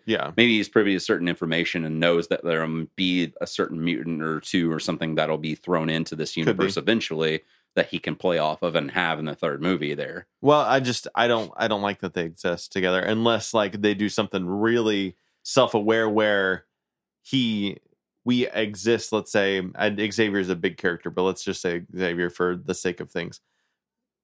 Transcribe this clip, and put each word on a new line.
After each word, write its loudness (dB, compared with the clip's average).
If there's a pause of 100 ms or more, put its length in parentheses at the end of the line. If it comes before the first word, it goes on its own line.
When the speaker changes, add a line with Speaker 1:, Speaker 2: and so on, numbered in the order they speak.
Speaker 1:
Yeah. -2
Speaker 2:
maybe 8
he's 2
privy 4
to 2
certain 0
information -2
and -4
knows 4
that -2
there'll -2
be 0
a -6
certain -4
mutant -2
or -2
two 0
or -2
something -4
that'll 0
be -4
thrown -2
into -2
this -4
Speaker 1:
Could 0
be. 4
Speaker 2:
universe 0
eventually 0 (340)
that 2
he -6
can -6
play 0
off -2
of -2
and -2
have -2
in -6
the -6
third -4
movie 0
there. -8 (120)
Speaker 1:
Well, 6
I 4
just, -2 (100)
I 4
don't, 0
I 0
don't 0
like -2
that -6
they -2
exist -6
together 2
unless, 0
like, 0
they 4
do 0
something -2
really 0 (260)
self-aware 2
where 2 (580)
he, 0 (480)
we 2
exist, -2
let's -2
say, 2 (140)
and -2
Xavier's 2
a 2
big -4
character, -4
but -2
let's 0
just -6
say -4 (100)
Xavier -2
for 0
the -6
sake -4
of -12
things. -8 (840)